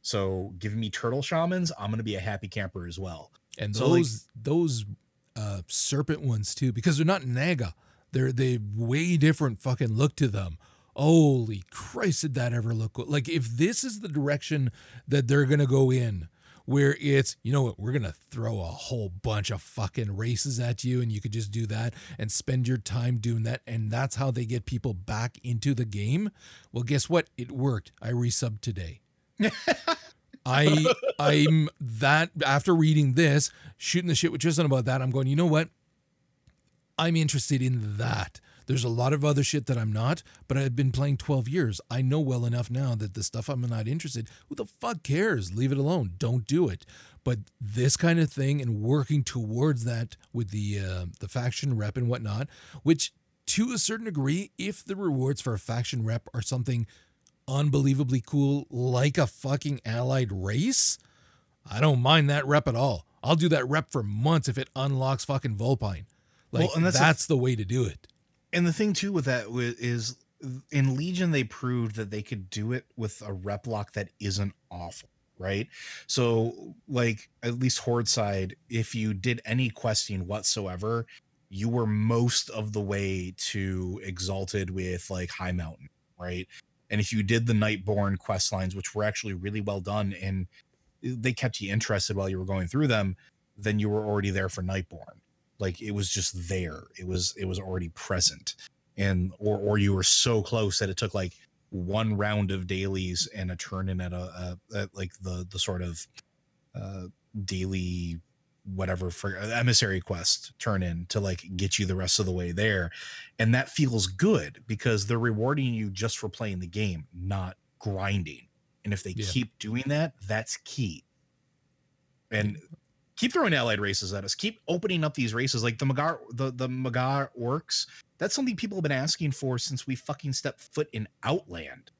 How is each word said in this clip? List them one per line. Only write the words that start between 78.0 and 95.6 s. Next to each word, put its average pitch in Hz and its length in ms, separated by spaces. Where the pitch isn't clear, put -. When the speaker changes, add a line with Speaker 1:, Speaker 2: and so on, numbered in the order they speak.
Speaker 1:
side, 98 480
if 113 260
you 107 180
did 117 320
any 123 240
questing 104 580
whatsoever, 101 800
you 98 180
were 117 180
most 113 640
of 107 220
the 107 80
way 95 560
to 95 680
Exalted 95 640
with, 90 400
like, 90 200
High 92 220
Mountain, 82 380
right? 90 300
And 104 100
if 101 120
you 110 100
did 117 240
the 117 80
Nightborn 101 640
quest - 340
lines, 92 240
which 95 200
were 104 80
actually 107 300
really 101 280
well 101 200
done, 98 400
and 95 260
they 127 320
kept 120 280
you 98 100
interested 104 440
while 98 140
you 95 100
were 92 60
going 92 220
through 143 200
them, 101 280
then 104 200
you 104 120
were 107 160
already 101 260
there 95 180
for 92 140
Nightborn. - 560
Like, 92 220